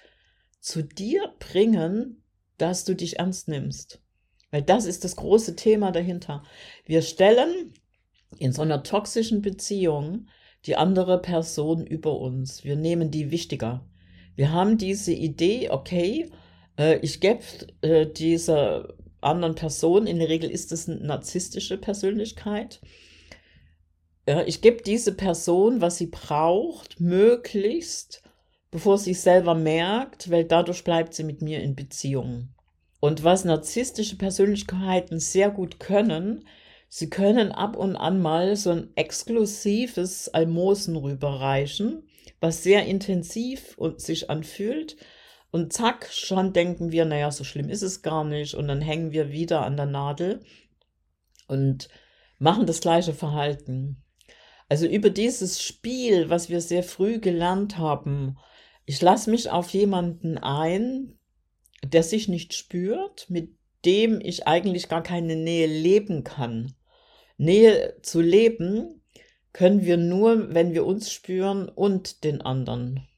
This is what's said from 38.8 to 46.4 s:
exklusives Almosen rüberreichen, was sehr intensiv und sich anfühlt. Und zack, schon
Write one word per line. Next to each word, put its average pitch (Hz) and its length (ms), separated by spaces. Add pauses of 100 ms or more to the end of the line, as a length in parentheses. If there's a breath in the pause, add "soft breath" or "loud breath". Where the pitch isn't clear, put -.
exklusives 208 1300
Almosen 170 640
rüberreichen, 139 1120 (320 soft breath)
was 165 240
sehr 196 220
intensiv 196 920
und 160 240
sich - 280
anfühlt. 220 680 (540 loud breath)
Und 170 220
zack, 233 380
schon 190 420